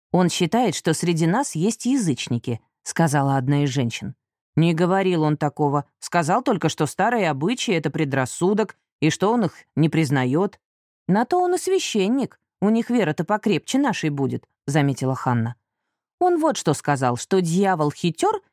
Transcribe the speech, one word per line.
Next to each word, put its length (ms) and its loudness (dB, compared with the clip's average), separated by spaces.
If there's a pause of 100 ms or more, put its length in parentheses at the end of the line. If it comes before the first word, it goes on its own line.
(120)
"Он 180 4
считает, 460 0
что 180 0
среди 340 0
нас 280 0
есть 300 -2
язычники", 760 -2 (240)
сказала 540 0
одна 260 0
из 60 0
женщин. 460 -4 (420)
"Не 160 4
говорил 500 2
он 140 2
такого. 480 -2 (140)
Сказал 420 0
только, 260 0
что 180 -2
старые 440 0
обычаи — 460 -2
это 140 -2
предрассудок, 880 -2 (240)
и 100 2
что 220 0
он 140 2
их 80 -4 (240)
не 100 4
признаёт". 720 0 (480)
"На 160 2
то 160 0
он 160 2
и 20 0
священник. 800 -2 (220)
У 100 2
них 200 0
вера-то 340 0
покрепче 560 0
нашей 300 0
будет", 360 -2 (220)
заметила 480 0
Ханна. 400 -2 (640)
"Он 180 2
вот 200 0
что 160 0
сказал, 420 0
что 260 -2
дьявол 500 0
хитёр 500 -2 (120)